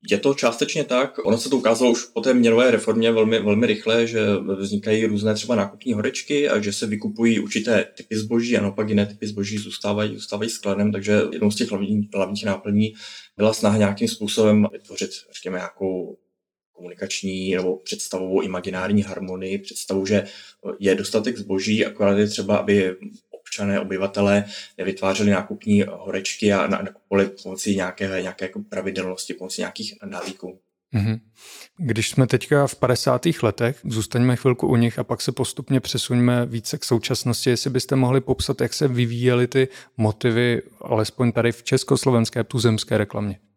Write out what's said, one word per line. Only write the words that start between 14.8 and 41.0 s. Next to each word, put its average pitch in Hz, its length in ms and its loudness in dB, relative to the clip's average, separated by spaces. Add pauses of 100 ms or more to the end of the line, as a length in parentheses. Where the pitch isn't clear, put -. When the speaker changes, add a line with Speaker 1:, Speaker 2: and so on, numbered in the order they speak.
Speaker 1:
řekněme, 92 240 -8
nějakou 92 580 -6 (560)
komunikační 95 840 -6
nebo 92 220 -2
představovou 95 680 -4
imaginární 95 600 -2
harmonii, 95 560 -6
představu, 95 480 -6
že 101 200 2 (520)
je 98 160 2
dostatek 110 440 -2
zboží, 104 480 0
akorát 101 320 2
je 104 80 4
třeba, 104 300 0
aby 95 400 2 (340)
občané, - 500 -4
obyvatelé 101 640 2 (340)
nevytvářeli 95 520 0
nákupní 101 600 2
horečky - 640 -2
a - 140 2
na-, 196 160 -2
nakupovali 98 480 0 (120)
pomocí 95 340 -4
nějaké, 92 320 -4 (140)
nějaké 92 220 -8
jako 104 240 -10
pravidelnosti, 92 680 -6
pomocí - 260 -10
nějakých 98 340 -10 (100)
návyků. 92 540 -12 (340)
Speaker 2:
Mhm. 110 240 0 (600)
Když 113 320 -2
jsme 131 160 4
teďka 139 400 2
v - 80 -4
padesátých 127 680 0
letech, 120 420 0
zůstaňme 120 520 0
chvilku 127 300 0
u 123 100 4
nich 117 220 2
a - 60 -4
pak - 160 -4
se 135 120 -2
postupně 131 480 -2
přesuňme 123 640 0
více 117 320 -6
k - 60 -10
současnosti. - 640 0
Jestli 123 200 0
byste 127 260 -2
mohli 131 240 4
popsat, - 400 -2
jak 120 140 -2
se 147 140 0
vyvíjely 120 580 2
ty 131 220 2 (280)
motivy, 117 680 2 (180)
alespoň 117 520 0